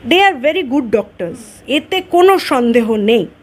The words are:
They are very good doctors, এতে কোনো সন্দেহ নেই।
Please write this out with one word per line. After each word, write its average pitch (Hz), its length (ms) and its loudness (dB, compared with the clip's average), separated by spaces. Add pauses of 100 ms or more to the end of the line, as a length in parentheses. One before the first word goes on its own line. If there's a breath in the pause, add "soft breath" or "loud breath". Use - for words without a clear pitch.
They 359 180 4
are 339 100 0 (100)
very 320 240 -2
good 269 140 -2 (120)
doctors, - 440 -8 (260)
এতে 311 340 -4
কোনো 370 380 4
সন্দেহ 240 560 0
নেই। 214 280 0 (200)